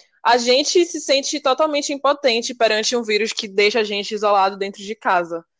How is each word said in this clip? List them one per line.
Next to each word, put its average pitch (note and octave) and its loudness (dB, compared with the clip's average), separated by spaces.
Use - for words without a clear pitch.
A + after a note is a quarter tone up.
a A#3+ 4
gente C4+ 2
se D#4 -10
sente C#4 -2
totalmente D4 0
impotente C4+ 0
perante A3 0
um A#3+ -2
vírus G#3+ -2
que - -8
deixa G#3 2
a G#3+ 0
gente G#3 -6
isolado G3+ 2
dentro G3 -8
de G#3 -10
casa. F3 -2